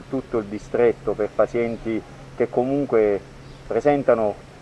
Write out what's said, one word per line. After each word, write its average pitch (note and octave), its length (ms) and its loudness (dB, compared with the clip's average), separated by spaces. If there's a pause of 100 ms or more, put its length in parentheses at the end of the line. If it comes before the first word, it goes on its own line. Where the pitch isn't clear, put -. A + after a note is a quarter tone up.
tutto B2+ 300 -4
il G#2 80 -2
distretto G#2+ 680 0
per G2+ 220 -2
pazienti A2+ 680 -2 (360)
che A#2+ 120 0
comunque B2 720 2 (460)
presentano A#2 680 2 (280)